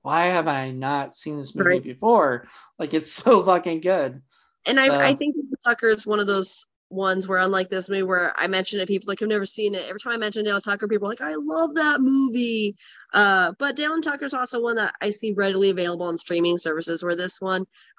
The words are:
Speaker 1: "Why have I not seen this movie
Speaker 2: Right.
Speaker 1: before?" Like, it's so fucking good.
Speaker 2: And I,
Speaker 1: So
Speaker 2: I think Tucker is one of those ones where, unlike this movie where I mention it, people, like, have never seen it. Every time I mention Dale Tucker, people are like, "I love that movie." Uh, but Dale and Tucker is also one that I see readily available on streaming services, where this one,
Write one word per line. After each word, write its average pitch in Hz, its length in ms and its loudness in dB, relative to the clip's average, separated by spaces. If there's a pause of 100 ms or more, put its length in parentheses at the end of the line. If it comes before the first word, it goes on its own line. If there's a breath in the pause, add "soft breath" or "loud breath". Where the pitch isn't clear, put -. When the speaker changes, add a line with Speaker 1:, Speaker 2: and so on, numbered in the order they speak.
Speaker 1:
"Why 165 240 2
have 175 200 0
I 135 240 -2
not 135 420 -4
seen 151 240 -10
this 139 160 -10
movie 180 160 2
Speaker 2:
Right. 180 140 2
Speaker 1:
before?" 139 640 2 (320 loud breath)
Like, 147 140 -6
it's 156 180 0
so - 320 6
fucking 175 380 2
good. 151 400 0 (440)
Speaker 2:
And 262 140 2
I, 262 60 6
Speaker 1:
So 277 160 4
Speaker 2:
I 269 140 6
think 294 200 -4 (300)
Tucker 233 240 2
is 214 180 0
one 208 140 2
of 202 60 -2
those 190 380 -2 (240)
ones 190 380 -2
where, 185 120 2
unlike 185 300 2
this 185 200 -4
movie 190 140 0
where 180 360 0
I 175 80 0
mention 190 320 -2
it, 185 80 -2
people, 196 220 -2
like, 190 100 -4
have 214 80 -2
never 208 160 0
seen 202 320 -2
it. 180 140 -6
Every 196 100 -10
time 240 140 -6
I 233 40 -4
mention 214 280 -4
Dale 202 160 0
Tucker, 208 260 -4
people 202 200 0
are 208 40 -4
like, 233 80 -8
"I 302 160 -6
love 311 400 -2
that 302 240 2
movie." 240 800 2 (360 loud breath)
Uh, 190 460 4
but 277 160 -2
Dale 302 200 -2
and 320 80 -2
Tucker 294 200 -4
is 269 100 -6
also 247 280 -4
one 233 160 0
that 214 240 -2
I 202 80 -2
see 208 240 -4
readily 196 360 2
available 175 360 -2
on 170 120 -2
streaming 175 400 2
services, 165 460 -4
where 175 140 -2
this 180 240 -6
one, 190 240 -2 (340 soft breath)